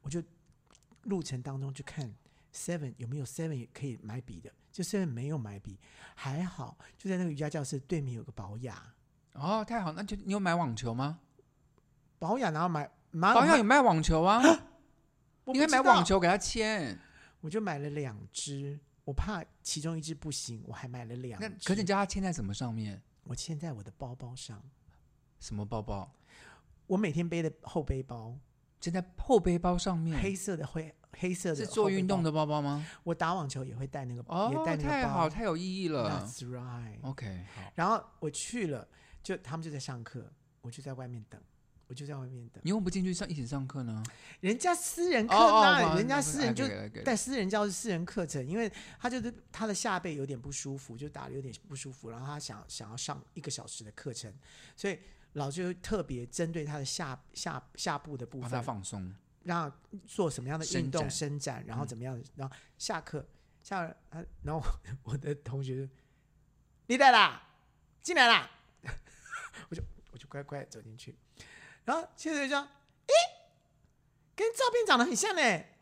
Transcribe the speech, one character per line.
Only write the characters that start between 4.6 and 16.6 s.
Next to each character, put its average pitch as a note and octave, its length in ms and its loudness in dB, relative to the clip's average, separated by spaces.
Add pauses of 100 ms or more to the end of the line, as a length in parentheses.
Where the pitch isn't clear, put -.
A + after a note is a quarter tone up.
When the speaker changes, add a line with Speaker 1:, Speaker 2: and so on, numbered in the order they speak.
Speaker 1:
就 - 120 -8
seven F#3 260 -2
没 A#2+ 180 -6
有 D3+ 100 -4
买 G#2 220 -8
笔， G2+ 180 -14 (380)
还 C#3+ 300 -4
好 E3 340 -10 (180)
就 F#3+ 140 -6
在 F#3 80 2
那 F3+ 60 0
个 E3 80 0
瑜 - 20 -4
伽 D3 160 -4
教 D3+ 140 -4
室 C3+ 160 -6
对 D#3+ 200 -2
面 B2+ 140 -4
有 A2+ 80 -8
个 - 80 -14
宝 G#2 280 -12
雅。 A#2+ 360 -10 (380)
Speaker 2:
哦， G3+ 320 -2
太 A#3 180 -4
好， D#3+ 100 -2
那 E3+ 120 -8
就 G3+ 140 -6
你 F#3+ 140 -4
有 G3+ 60 0
买 F3+ 160 2
网 D#3+ 200 0
球 A#2 200 -4
吗？ C#3+ 240 -2 (1000)
Speaker 1:
宝 F#3+ 180 0
雅 A#3+ 120 2
哪 D#3 120 0
有 F3+ 60 2
买？ D3 200 0 (220)
哪 E3+ 200 6
有 A#3 40 10
买？ A3+ 60 12
Speaker 2:
宝 C#4 60 8
雅 D#4+ 120 10
有 A3 60 6
卖 C4 160 10
网 G3 200 8
球 D#3+ 220 6
啊， G3 160 8 (560)
Speaker 1:
<gasps> - 500 -20
我 C4 80 -4
不 - 20 0
知 C4 40 6
道。 D4 60 8
Speaker 2:
应 - 20 4
该 - 0 -
买 C#4 140 6
网 A#3+ 240 10
球 F#3+ 160 6
给 F3 80 6
他 G3 100 6
签。 G3+ 580 -2 (440)